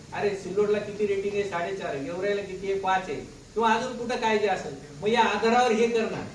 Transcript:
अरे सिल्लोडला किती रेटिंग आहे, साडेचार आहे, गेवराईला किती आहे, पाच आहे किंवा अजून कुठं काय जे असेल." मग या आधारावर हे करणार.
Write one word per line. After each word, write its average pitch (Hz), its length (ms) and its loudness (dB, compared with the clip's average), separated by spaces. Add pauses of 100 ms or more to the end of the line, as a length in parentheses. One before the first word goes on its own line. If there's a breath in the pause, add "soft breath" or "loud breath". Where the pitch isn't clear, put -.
(120)
अरे 196 180 0
सिल्लोडला 202 480 0
किती 208 280 -2
रेटिंग 196 280 0
आहे, 202 100 0
साडेचार 180 500 -4
आहे, 139 100 -4
गेवराईला 190 380 -2
किती 185 280 -6
आहे, 196 100 0
पाच 190 280 2
आहे 143 60 -4 (400)
किंवा 226 180 4
अजून 240 240 -2
कुठं 240 200 -4
काय 220 220 0
जे 208 80 2
असेल." - 560 -4
मग 208 60 0
या 226 120 4
आधारावर 226 520 4
हे 226 160 4
करणार. 214 340 0 (120)